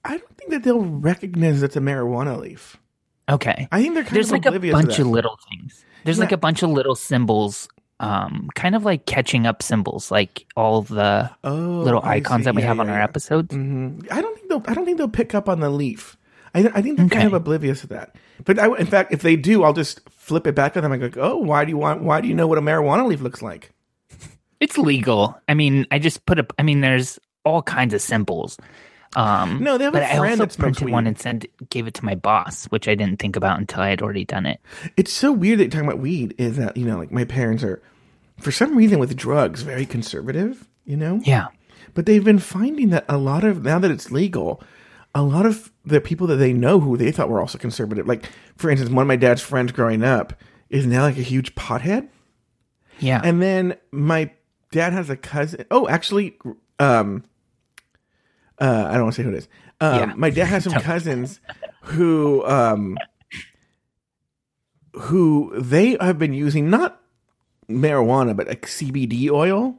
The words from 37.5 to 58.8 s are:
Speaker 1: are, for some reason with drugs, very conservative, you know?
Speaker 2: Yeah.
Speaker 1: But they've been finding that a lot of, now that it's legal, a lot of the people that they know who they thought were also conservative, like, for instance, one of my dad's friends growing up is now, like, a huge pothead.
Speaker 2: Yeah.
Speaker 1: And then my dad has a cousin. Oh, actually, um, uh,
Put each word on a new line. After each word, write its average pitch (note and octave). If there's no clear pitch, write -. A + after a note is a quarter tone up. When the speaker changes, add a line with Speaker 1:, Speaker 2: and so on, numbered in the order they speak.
Speaker 1:
are, G2
for C#3+
some C#4+
reason G#3+
with B2+
drugs, B2+
very C3+
conservative, C3+
you C#3+
know? E3+
Speaker 2:
Yeah. A#2+
Speaker 1:
But E3
they've G#3+
been G#3+
finding A#3
that E3
a C#3+
lot C#3
of, G3
now D3+
that F#3
it's -
legal, C#3
a C#3+
lot D3+
of A3
the C#3+
people E3
that D3+
they C3
know B2
who C3+
they B2+
thought D3+
were G#2
also -
conservative, G#2+
like, A#2
for E3
instance, C3+
one C3
of C#3
my C3
dad's B2
friends B2+
growing A2+
up B2+
is C3+
now, B2
like, C#3
a B2+
huge B2+
pothead. F3
Speaker 2:
Yeah. C3
Speaker 1:
And E3+
then F#3
my D3+
dad E3+
has F3+
a C3+
cousin. D3
Oh, B3+
actually, F#3+
um, A2
uh, A2+